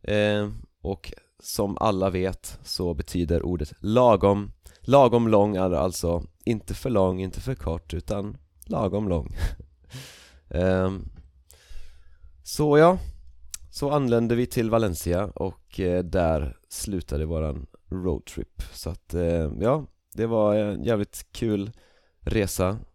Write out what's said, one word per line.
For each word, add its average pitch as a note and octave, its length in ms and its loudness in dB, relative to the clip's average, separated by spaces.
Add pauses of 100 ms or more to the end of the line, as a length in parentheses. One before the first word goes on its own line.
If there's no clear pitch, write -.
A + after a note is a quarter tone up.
Eh, G#2 480 0 (320)
och - 300 -6 (260)
som - 400 -4
alla F#2+ 320 0
vet F#2 520 -4
så F2 320 -4
betyder E2+ 480 0
ordet E2+ 380 -4
lagom, G#2 720 4 (280)
lagom A#2+ 480 6
lång G#2 280 6
är F#2 140 2
alltså E2+ 520 0 (220)
inte G#2+ 300 -2
för C3+ 160 -6
lång, F#2 300 2
inte F#2+ 200 -6
för C3 140 -6
kort, F2 400 -6
utan G2+ 420 -6 (300)
lagom G#2+ 420 -2
lång. E2+ 260 0
<laughs> - 20 -8 (1120)
Ehm, F#2 580 0 (1300)
så D3 360 2
ja, F3 200 8 (720)
så C#3+ 200 -4
anlände A#2 440 2
vi B2 120 0
till A#2 240 -2
Valencia F#2+ 540 0
och, - 560 -8
eh, F2+ 240 0
där D#2+ 520 0 (120)
slutade D#2 580 -6
våran D#2 400 -4 (240)
roadtrip. - 720 -6 (100)
Så - 180 -10
att, - 240 -12
eh, E2+ 460 0
ja, C3+ 260 0 (280)
det A2 120 -2
var G#2+ 280 2
en G#2 300 -2
jävligt G#2+ 480 -2
kul G#2+ 380 -2 (500)
resa G2+ 580 0 (160)